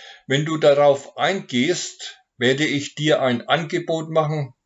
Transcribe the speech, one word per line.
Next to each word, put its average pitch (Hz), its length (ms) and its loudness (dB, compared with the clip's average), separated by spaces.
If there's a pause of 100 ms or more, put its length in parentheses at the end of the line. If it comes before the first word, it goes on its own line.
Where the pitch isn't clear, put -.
(280)
Wenn 143 160 0
du 160 140 -4
darauf 143 600 4
eingehst, 156 1000 -4 (200)
werde 135 280 2
ich 143 300 -4
dir 151 260 0
ein 123 260 -2
Angebot 160 640 -2
machen, 151 440 -2 (120)